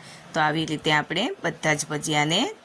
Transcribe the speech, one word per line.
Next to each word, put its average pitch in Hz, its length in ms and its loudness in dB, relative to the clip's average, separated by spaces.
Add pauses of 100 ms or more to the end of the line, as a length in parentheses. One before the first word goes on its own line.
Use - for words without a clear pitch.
(320)
તો 165 80 -2
આવી 156 300 2
રીતે 156 220 -2
આપણે 156 320 2 (180)
બધા 160 320 0
જ 151 160 -4
ભજીયાને 151 500 0 (240)